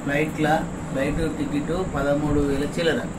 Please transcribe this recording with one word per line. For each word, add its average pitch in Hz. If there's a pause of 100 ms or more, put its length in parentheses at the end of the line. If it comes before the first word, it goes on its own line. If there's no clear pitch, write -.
ఫ్లైట్ల, 151 (280)
ఫ్లైట్ 151
టికెట్ 147
పదమూడు 143
వేల 143
చిల్లర. 143 (140)